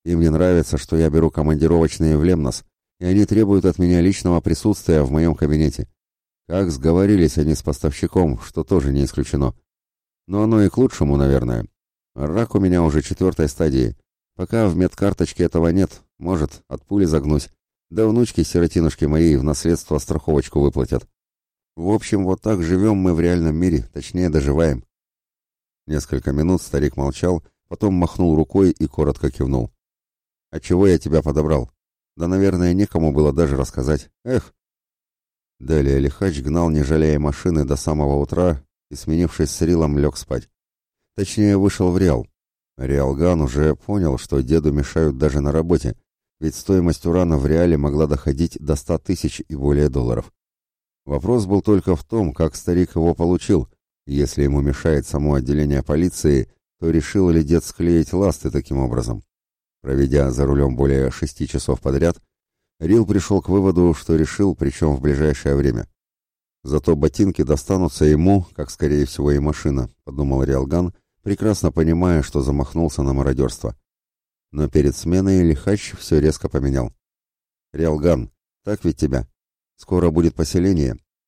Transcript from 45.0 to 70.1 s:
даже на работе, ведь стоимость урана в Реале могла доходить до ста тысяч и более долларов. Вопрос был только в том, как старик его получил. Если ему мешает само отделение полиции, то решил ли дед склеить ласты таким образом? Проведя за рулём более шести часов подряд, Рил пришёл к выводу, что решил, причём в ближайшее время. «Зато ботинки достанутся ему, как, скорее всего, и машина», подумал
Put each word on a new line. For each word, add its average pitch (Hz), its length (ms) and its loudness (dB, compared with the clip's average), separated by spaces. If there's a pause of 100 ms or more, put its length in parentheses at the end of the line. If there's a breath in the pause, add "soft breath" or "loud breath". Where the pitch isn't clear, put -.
даже 71 240 0
на 71 100 -2
работе, 80 460 0 (420)
ведь 78 160 -4
стоимость 87 500 0
урана 85 320 2
в 67 80 0
Реале 82 320 2
могла 73 300 0
доходить 73 520 -2
до 73 160 -2
ста 80 220 -4
тысяч - 500 -6
и 78 80 -12
более 71 340 0
долларов. 58 440 -4 (720)
Вопрос 92 400 -2
был 95 160 0
только 95 340 2
в - 80 -6
том, 101 300 -2
как 80 220 -2
старик 87 400 -2
его 82 180 2
получил. 87 540 0 (400)
Если 71 360 -2
ему 69 180 0
мешает 71 440 0
само 73 300 -2
отделение 71 480 0
полиции, 76 640 0 (300)
то 82 100 -2
решил 82 400 2
ли 82 140 4
дед 80 220 2
склеить 85 480 0
ласты 90 360 -2
таким 69 280 -4
образом? 58 460 -4 (580)
Проведя 67 500 0
за 69 140 0
рулём 69 300 2
более 67 340 0
шести - 380 -8
часов 65 340 -4
подряд, 69 400 -2 (580)
Рил 98 260 2
пришёл 98 360 0
к - 80 -6
выводу, 90 440 4
что 82 220 -2
решил, 82 400 0
причём 69 400 -2
в 64 60 -6
ближайшее 71 540 0
время. 65 320 0 (760)
«Зато 76 320 0
ботинки 80 480 0
достанутся 80 640 -2
ему, 85 400 4 (100)
как, 69 140 -8
скорее 73 360 0
всего, 71 260 -2
и 71 80 2
машина», 71 500 -2 (140)
подумал 67 400 -2